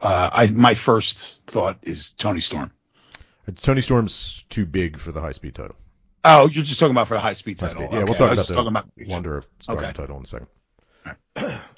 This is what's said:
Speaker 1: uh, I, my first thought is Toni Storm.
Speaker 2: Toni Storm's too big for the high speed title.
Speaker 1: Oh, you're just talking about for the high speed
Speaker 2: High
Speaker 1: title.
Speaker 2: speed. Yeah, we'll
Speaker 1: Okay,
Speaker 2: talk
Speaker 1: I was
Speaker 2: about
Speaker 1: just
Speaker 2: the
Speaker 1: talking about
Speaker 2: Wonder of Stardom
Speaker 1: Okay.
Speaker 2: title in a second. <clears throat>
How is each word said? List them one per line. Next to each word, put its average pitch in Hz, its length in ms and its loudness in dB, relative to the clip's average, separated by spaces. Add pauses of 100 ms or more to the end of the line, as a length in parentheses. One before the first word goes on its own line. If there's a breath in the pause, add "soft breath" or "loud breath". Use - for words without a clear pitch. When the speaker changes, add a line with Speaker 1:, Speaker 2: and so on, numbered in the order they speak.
Speaker 1:
uh, 92 320 2
I, 120 140 4
my 117 280 6
first - 720 -2
thought 98 360 -4
is 82 300 -10
Toni 92 280 -4
Storm. 76 300 -6 (920 soft breath)
Speaker 2:
Toni 135 200 2
Storm's - 640 -2
too 107 160 -2
big 82 340 -4
for 80 140 -12
the 78 80 -8
high 78 120 -8
speed 67 220 -14
title. - 220 -14 (480)
Speaker 1:
Oh, 151 240 10
you're 151 160 -2
just 143 160 -4
talking 151 120 6
about 117 160 2
for 117 60 -4
the 104 60 0
high 107 140 -2
speed 98 260 -10
Speaker 2:
High 90 80 -4
Speaker 1:
title. - 200 -10
Speaker 2:
speed. - 60 -8
Yeah, 107 100 0
we'll 101 100 0
Speaker 1:
Okay, - 40 -6
Speaker 2:
talk 131 100 6
Speaker 1:
I - 20 4
was 120 80 2
Speaker 2:
about 98 40 0
Speaker 1:
just - 60 -4
Speaker 2:
the 90 60 -6
Speaker 1:
talking 117 160 0
about 107 160 -4 (220)
Speaker 2:
Wonder 87 300 -6
of 67 80 -12 (120)
Stardom 76 260 -6
Speaker 1:
Okay. 71 80 -8
Speaker 2:
title 69 240 -12
in 67 60 -14
a 65 40 -18
second. 62 200 -14 (880 loud breath)
<clears throat> 151 240 -8 (180)